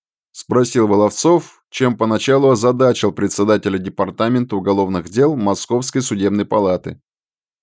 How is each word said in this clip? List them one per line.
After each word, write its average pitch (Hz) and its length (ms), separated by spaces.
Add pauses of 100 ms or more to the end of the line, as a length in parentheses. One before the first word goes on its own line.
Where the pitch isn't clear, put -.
(320)
спросил 123 560
Воловцов, 104 800
чем 123 260
поначалу 135 540
озадачил 123 640
председателя 101 680
департамента 110 800
уголовных 95 520
дел 143 280
Московской 120 680
судебной 101 420
палаты. 92 560 (640)